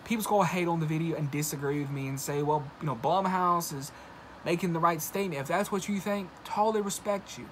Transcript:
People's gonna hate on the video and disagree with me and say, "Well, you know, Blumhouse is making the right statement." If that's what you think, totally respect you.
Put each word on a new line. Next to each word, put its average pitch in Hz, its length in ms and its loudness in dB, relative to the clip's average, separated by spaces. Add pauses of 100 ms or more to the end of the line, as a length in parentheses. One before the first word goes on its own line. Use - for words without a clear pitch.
People's 220 220 0
gonna 202 200 4
hate 175 200 0
on 170 140 2
the 156 60 0
video 160 300 0
and 147 140 -2
disagree 147 500 -2
with 139 100 -4
me 135 180 -4
and 135 120 -4
say, 147 220 0
"Well, 147 220 2 (160)
you 165 60 -4
know, 131 100 0
Blumhouse 180 760 2
is 135 200 -8 (520)
making 175 280 0
the 160 80 0
right - 200 4
statement." 185 400 -2
If 135 80 -6
that's 190 220 2
what 196 180 -2
you 202 120 0
think, 202 280 -2 (160)
totally 214 380 2
respect 202 560 -4
you. 120 140 -10